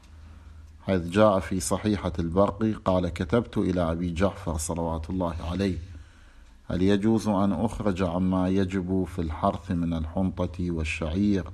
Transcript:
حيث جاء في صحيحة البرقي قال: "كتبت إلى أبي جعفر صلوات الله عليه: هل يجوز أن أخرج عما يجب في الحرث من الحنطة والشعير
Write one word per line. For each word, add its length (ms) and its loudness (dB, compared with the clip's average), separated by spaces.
حيث 160 2
جاء 380 6
في 200 -2
صحيحة 600 0
البرقي 540 2
قال: 360 0
"كتبت 480 -2
إلى 340 2
أبي 220 -2
جعفر 440 -2
صلوات 520 -4
الله 260 -2
عليه: 260 0
هل 120 0
يجوز 460 4
أن 240 2
أخرج 520 0
عما 460 2
يجب 540 0
في 60 -2
الحرث 500 -2
من 220 0
الحنطة 800 -2
والشعير 800 0